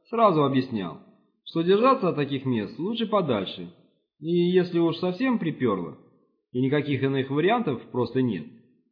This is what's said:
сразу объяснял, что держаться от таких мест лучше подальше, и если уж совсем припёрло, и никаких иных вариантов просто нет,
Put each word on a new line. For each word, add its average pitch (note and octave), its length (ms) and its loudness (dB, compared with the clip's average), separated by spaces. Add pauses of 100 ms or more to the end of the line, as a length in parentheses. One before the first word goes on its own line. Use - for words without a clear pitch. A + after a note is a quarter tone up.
сразу G3+ 360 4
объяснял, A#2+ 540 -2 (440)
что E3 200 -4
держаться G3+ 460 4
от D3 60 0
таких C3+ 300 -4
мест G#2+ 340 -2
лучше A3 280 -4
подальше, A2 680 -2 (460)
и D#3 120 -6
если F3 480 2
уж E3 180 2
совсем A3 400 -2
припёрло, A2 600 -2 (560)
и B2 80 -2
никаких C#3 420 0
иных C3+ 260 0
вариантов D#3+ 520 0 (100)
просто B2 300 -2
нет, G2+ 240 -2 (460)